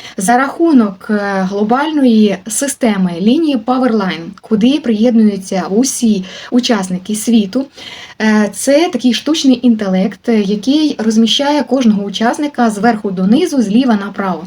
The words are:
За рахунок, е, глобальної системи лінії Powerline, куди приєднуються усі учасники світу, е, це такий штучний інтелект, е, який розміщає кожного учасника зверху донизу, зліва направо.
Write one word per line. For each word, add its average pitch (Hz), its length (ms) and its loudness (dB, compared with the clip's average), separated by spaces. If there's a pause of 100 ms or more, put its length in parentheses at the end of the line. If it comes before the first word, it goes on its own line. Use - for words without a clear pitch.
(160)
За 233 220 0
рахунок, 269 720 0
е, 202 400 -2
глобальної 226 960 2
системи 214 720 -2
лінії 277 360 2
Powerline, 214 720 -2 (120)
куди 247 400 0
приєднуються 208 880 0
усі 214 540 0 (260)
учасники 208 640 -2
світу, 220 520 0 (540)
е, 214 340 2
це 294 380 2
такий 233 220 0
штучний 269 480 0
інтелект, 214 680 0
е, 220 120 2
який 262 580 0
розміщає 226 640 2
кожного 226 400 2
учасника 233 680 -2
зверху 214 400 -2
донизу, 240 520 2
зліва 226 320 2
направо. 196 520 -4